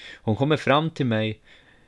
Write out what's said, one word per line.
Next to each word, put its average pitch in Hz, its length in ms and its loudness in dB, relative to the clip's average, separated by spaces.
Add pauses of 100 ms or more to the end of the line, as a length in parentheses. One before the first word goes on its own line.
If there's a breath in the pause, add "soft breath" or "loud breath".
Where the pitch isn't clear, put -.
(140)
Hon 107 220 -2
kommer 147 200 2
fram 151 340 2
till 139 160 -2
mig 110 340 -2 (480 soft breath)